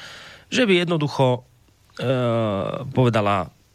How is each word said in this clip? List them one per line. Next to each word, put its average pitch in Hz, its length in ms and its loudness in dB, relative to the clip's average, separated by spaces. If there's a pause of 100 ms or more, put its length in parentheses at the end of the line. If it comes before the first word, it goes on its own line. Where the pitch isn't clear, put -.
(520)
že 247 160 2
by 175 160 4
jednoducho, 143 560 0
e, - 720 -10 (800)
povedala, 107 560 2 (260)